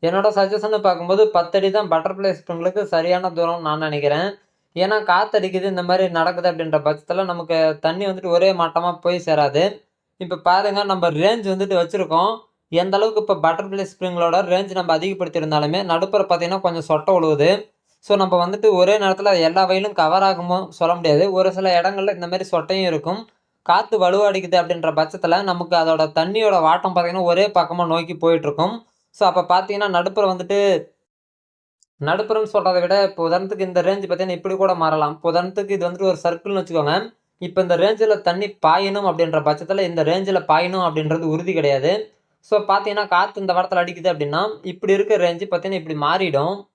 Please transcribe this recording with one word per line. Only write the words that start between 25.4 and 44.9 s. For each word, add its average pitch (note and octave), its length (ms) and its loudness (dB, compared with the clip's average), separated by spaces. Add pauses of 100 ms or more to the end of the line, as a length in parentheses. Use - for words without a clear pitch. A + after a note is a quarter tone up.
நமக்கு F3 320 -4
அதோட D#3+ 360 2
தண்ணியோட G3 480 0
வாட்டம் F3 340 2
பார்த்தீங்கன்னா, F3 340 0
ஒரே F3 220 4
பக்கமா F3 360 0
நோக்கி E3 300 -2
போயிட்டு E3 300 0
இருக்கும். D#3+ 280 -2 (420)
So, - 80 0
அப்ப F3+ 220 2
பார்த்தீங்கன்னா, G3 440 0
நடுப்புற F#3 360 0
வந்துட்டு, F#3 320 -2 (1400)
நடுப்புறம்னு G#3 500 -2
சொல்றதை F#3 300 2
விட, F3 220 2
இப்போ F#3+ 200 -2
உதாரணத்துக்கு F#3 440 -2
இந்த F3+ 160 0
ரேஞ்ச் F#3+ 220 0
பார்த்தீங்கன்னா, F3+ 340 -4
இப்படி F#3 160 -4
கூட F#3+ 200 2
மாறலாம். D#3 380 0
இப்போ D#3+ 160 -4
உதாரணத்துக்கு F#3+ 460 -2
இது F3 100 -4
வந்துட்டு F3+ 240 -2
ஒரு E3+ 100 0
சர்க்கிள்னு F3+ 420 -4
வச்சுக்கோங்க. D#3+ 340 0 (480)
இப்ப F3+ 180 -2
இந்த F3 160 2
ரேஞ்சில் G#3 460 2
தண்ணி F#3 260 -2 (120)
பாயணும் G3 460 2
அப்படின்ற D#3+ 360 0
பட்சத்துல, D#3+ 420 -2
இந்த E3+ 200 -2
ரேஞ்சில் F#3 420 0
பாயணும் F3+ 380 0
அப்படின்றது D#3+ 440 -2
உறுதி E3 260 -2
கிடையாது. C#3+ 380 2 (600)
So, - 100 0
பார்த்தீங்கன்னா, G3+ 460 0
காத்து G3 320 0
இந்த F#3 140 0
வாரத்துல F3+ 280 0
அடிக்குது F3 260 -4
அப்படின்னா, D3+ 320 -2 (260)
இப்படி F#3 260 -2